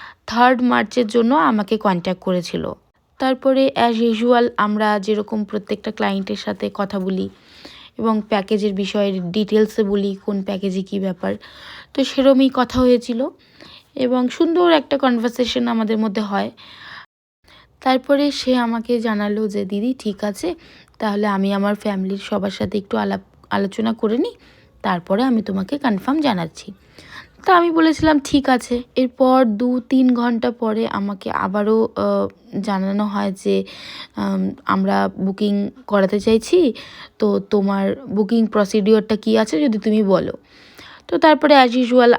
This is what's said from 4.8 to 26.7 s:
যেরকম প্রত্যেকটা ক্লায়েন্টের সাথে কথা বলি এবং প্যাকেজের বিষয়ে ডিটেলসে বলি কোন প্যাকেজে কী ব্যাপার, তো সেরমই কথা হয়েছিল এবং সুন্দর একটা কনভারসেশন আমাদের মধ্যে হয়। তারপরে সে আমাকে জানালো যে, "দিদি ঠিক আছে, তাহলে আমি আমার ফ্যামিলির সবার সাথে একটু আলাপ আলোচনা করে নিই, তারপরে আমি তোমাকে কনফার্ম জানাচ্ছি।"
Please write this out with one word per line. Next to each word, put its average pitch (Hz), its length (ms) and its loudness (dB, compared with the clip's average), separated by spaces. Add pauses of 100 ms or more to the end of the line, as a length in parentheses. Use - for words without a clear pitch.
যেরকম 208 440 -4
প্রত্যেকটা 208 480 -6
ক্লায়েন্টের 202 440 -4
সাথে 202 380 -6
কথা 196 260 -4
বলি 190 300 -4 (680)
এবং 220 320 0
প্যাকেজের 202 440 -2
বিষয়ে 196 460 -2
ডিটেলসে 214 640 0
বলি 202 320 -2 (100)
কোন 202 180 -4
প্যাকেজে 190 380 -4
কী 196 180 -8
ব্যাপার, 190 360 -4 (580)
তো 277 100 0
সেরমই 269 500 4
কথা 247 260 -2
হয়েছিল 247 480 2 (680)
এবং 254 340 0
সুন্দর 339 420 2
একটা 285 260 2
কনভারসেশন 240 720 -2
আমাদের 220 300 -2
মধ্যে 214 240 -2
হয়। 202 300 -4 (1300)
তারপরে 277 500 2
সে 254 240 0
আমাকে 233 440 -2
জানালো 208 480 -2
যে, 202 180 -4
"দিদি 208 340 -2
ঠিক 208 240 -6
আছে, 254 320 -4 (440)
তাহলে 208 280 -2
আমি 196 260 0
আমার 202 220 0
ফ্যামিলির 196 420 -4
সবার 196 340 -4
সাথে 185 260 -6
একটু 202 200 -4
আলাপ 196 240 -2 (280)
আলোচনা 208 440 -2
করে 226 240 -2
নিই, 440 160 -2 (480)
তারপরে 190 420 -2
আমি 240 180 2
তোমাকে 190 360 -4
কনফার্ম 254 440 -2
জানাচ্ছি।" 180 500 -4 (760)